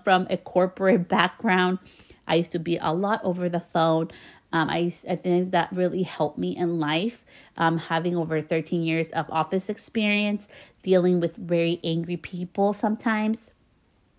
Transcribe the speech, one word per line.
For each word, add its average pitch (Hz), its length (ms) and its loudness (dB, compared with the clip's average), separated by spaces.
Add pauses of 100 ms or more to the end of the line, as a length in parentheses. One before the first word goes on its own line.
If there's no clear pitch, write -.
from 185 240 4
a 185 80 -2
corporate 185 720 0
background. 185 720 2 (460)
I 165 100 0
used 170 160 2
to 165 80 -4
be 165 180 -2
a 160 160 -2
lot 202 320 0
over 180 240 -2
the 170 100 -2
phone. 165 500 0 (440)
Um, 165 160 0
I, 170 220 -2 (180)
I 175 80 -2
think 180 340 0
that 175 220 2
really 180 300 0
helped - 340 -2
me 180 180 -4
in 170 240 -2
life, 160 460 -2 (320)
um, 165 200 2
having 170 380 -2
over 160 260 -2
thirteen 165 420 -2
years 160 280 0
of - 180 -4
office 190 400 -2
experience, 208 760 -2 (340)
dealing 180 380 4
with 170 160 -2
very 170 480 0
angry 165 340 -2
people 185 560 -2
sometimes. 220 800 -2 (680)